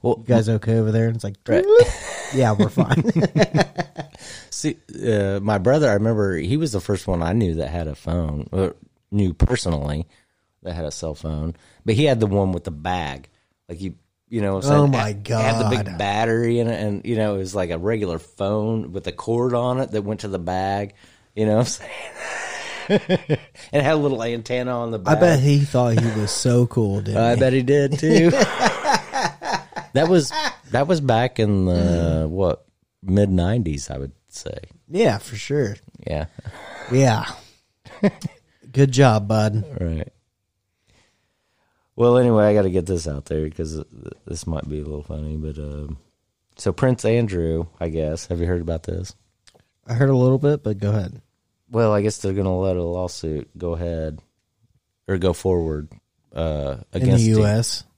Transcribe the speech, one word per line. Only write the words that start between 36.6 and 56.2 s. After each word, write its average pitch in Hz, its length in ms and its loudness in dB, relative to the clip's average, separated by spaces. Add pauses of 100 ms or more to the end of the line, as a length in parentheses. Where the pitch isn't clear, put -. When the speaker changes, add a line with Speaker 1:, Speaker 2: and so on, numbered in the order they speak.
Speaker 2:
Yeah. 131 320 4 (760)
Speaker 1:
<laughs> - 720 -6
Speaker 2:
Good 135 220 4
job, 110 340 4
bud. 107 380 0 (160)
Speaker 1:
Right. 82 260 -4 (1900)
Well, 120 200 6
anyway, 117 280 6
I 104 80 6
gotta 101 160 4
get 90 160 0
this 85 220 -2
out 73 180 -6
there 78 240 -4
'cause 78 240 -8
th-, - 400 -14 (120)
this 85 220 -10
might 78 200 -6
be 76 120 -6
a 73 40 -8
little 73 200 -10
funny, 76 320 -8
but, 78 220 -8
um, 73 400 -10 (580)
so - 160 -2
Prince 127 320 0
Andrew, 90 640 0 (120)
I 82 100 -4
guess, 80 380 -4
have 85 120 -4
you 85 80 0
heard 87 140 0
about 82 220 -6
this? 87 300 -8 (720)
Speaker 2:
I 120 80 -6
heard 135 160 4
a 135 60 4
little 127 220 4
bit, 143 260 0
but 107 140 -2
go 104 140 -2
ahead. 104 300 -2 (480)
Speaker 1:
Well, 110 220 2
I 104 100 4
guess 104 160 0
they're 98 160 -2
gonna 92 240 0
let 92 200 0
a 87 60 -2
lawsuit 85 760 -6
go 85 160 -6
ahead 80 480 -6 (840)
or 98 100 0
go 90 160 0
forward, 80 560 -2 (440)